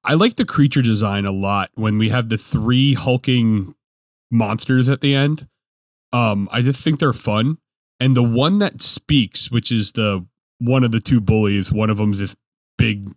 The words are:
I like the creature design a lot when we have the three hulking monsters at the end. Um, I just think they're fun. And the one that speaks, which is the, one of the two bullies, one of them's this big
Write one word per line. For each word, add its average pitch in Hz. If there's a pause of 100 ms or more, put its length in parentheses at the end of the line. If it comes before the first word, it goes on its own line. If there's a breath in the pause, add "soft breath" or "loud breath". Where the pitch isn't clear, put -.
I 143
like 214
the 233
creature 143
design 104
a 98
lot 98
when 107
we 110
have 117
the 110
three 123
hulking 117 (560)
monsters 120
at 135
the 139
end. 147 (680)
Um, 107
I 120
just 135
think 160
they're 135
fun. 117 (420)
And 131
the 123
one 135
that 196
speaks, -
which 117
is 107
the, 101 (340)
one 123
of 117
the 113
two 120
bullies, 101
one 107
of 104
them's 104
this 98 (420)
big 101